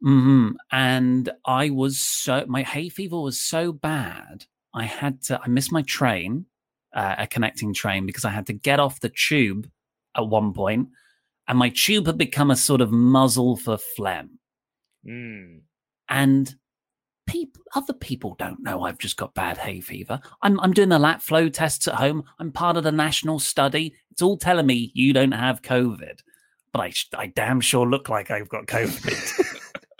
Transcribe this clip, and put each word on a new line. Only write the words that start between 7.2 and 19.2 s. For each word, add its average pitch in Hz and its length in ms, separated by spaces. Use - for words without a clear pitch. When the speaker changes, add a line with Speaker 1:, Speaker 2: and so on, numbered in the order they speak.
Speaker 1:
connecting 110 460
train, 95 320
because - 180
I 110 60
had 101 180
to 117 60
get 139 260
off 139 220
the - 80
tube 110 580
at 113 120
one 107 260
point, 107 360
and 127 100
my 127 120
tube 202 360
had 160 120
become 143 340
a 127 40
sort 131 240
of 113 120
muzzle 123 680
for 110 200
phlegm. 92 440
Speaker 2:
Mm. 107 560
Speaker 1:
And 135 460
peop-, 330 320
other 277 180
people 123 440
don't 90 240
know 87 220
I've 87 160
just - 180
got - 160